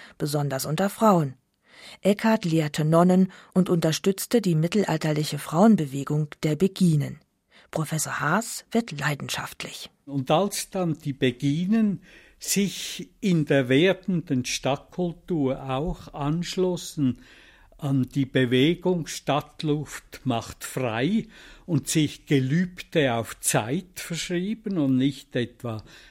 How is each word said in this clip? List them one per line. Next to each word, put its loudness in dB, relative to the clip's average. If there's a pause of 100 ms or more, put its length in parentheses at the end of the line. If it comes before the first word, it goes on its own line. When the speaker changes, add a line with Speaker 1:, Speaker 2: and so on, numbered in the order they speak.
(160)
Speaker 1:
besonders -2
unter -2
Frauen. 2 (680)
Eckhart 2
lehrte 0
Nonnen 6 (220)
und 4
unterstützte 0
die 0
mittelalterliche 0
Frauenbewegung 2 (140)
der 2
Beginen. 2 (500)
Professor -4
Haas -2
wird -2
leidenschaftlich. -6 (160)
Speaker 2:
Und -4
als 0
dann -2
die -6
Beginen 0 (360)
sich -4 (100)
in 2
der 2
werdenden 2
Stadtkultur -4
auch -6
anschlossen -2 (560)
an 0
die 0
Bewegung 2
Stadtluft -6
macht -4
frei -2 (360)
und -2
sich 0
Gelübde 0
auf -6
Zeit -2
verschrieben -6
und 2
nicht -2
etwa -6 (280)